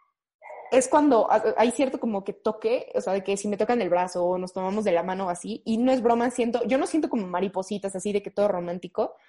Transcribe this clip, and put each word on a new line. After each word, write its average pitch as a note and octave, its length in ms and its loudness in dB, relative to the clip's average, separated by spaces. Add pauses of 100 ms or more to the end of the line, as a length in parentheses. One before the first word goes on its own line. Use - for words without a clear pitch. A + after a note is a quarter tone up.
(720)
es B3+ 160 4
cuando D4 420 4
ha-, G#3+ 260 2
hay A#3 140 4
cierto C4 300 -2
como G3+ 240 -2
que G3+ 80 -6
toque, A3 640 -4
o - 60 2
sea, G3 120 -2
de G3 100 0
que G3 140 -2
si G3 120 -6
me G3+ 80 -2
tocan A3+ 260 0
el F3+ 60 -2
brazo F3 360 0
o F3+ 140 2
nos F#3 140 -6
tomamos G3 320 -4
de G3 80 2
la E3+ 100 2
mano F#3 240 -4
o F3 40 -2
así, F#3+ 340 -8
y A3+ 140 0
no B3+ 140 4
es B3+ 100 2
broma, A#3 280 2
siento, A#3+ 340 -2
yo C4 140 2
no E4+ 80 0
siento D#4+ 220 0
como G#3+ 180 -2
maripositas F#3+ 680 -4
así G3 180 -4
de G3+ 100 0
que G#3 80 -10
todo G3+ 180 2
romántico. F3+ 680 -4 (140)